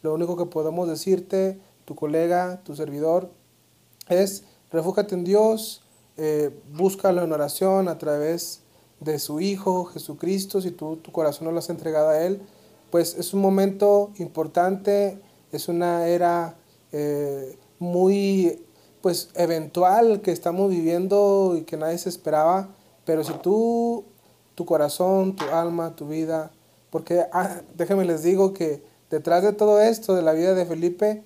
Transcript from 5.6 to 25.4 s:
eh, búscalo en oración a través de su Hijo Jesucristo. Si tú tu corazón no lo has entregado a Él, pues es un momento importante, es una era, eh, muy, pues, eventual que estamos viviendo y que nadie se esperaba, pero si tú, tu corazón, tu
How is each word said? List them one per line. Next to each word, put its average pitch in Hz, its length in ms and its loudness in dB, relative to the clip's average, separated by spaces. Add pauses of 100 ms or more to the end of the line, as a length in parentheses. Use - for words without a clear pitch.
eh, 151 340 0 (200)
búscalo 185 520 -2
en 160 100 -4
oración 185 540 0
a 160 100 -6
través 156 640 -4 (380)
de 151 180 -4
su 147 220 -8
Hijo 190 460 -2
Jesucristo. 185 760 -6
Si 180 100 -6
tú 160 260 -10
tu - 140 -20
corazón 156 340 -2
no 160 60 -4
lo 170 80 -2
has 170 100 -10
entregado 156 400 0
a 156 120 2
Él, 196 200 -2 (500)
pues 170 240 0
es 175 180 -8
un 196 80 2
momento 202 760 4
importante, 190 1000 0 (320)
es 147 160 -8
una 175 400 0
era, 175 480 0 (360)
eh, 143 680 -4 (220)
muy, 185 840 2 (380)
pues, 175 340 -2
eventual 180 840 2
que 190 100 0
estamos 175 380 0
viviendo 190 880 2
y 151 60 -4
que 165 140 -10
nadie 165 200 -4
se 185 120 -6
esperaba, 175 600 0 (360)
pero 160 180 0
si 151 100 -6
tú, 233 720 0 (480)
tu 175 120 -8
corazón, 180 680 0
tu 160 100 -8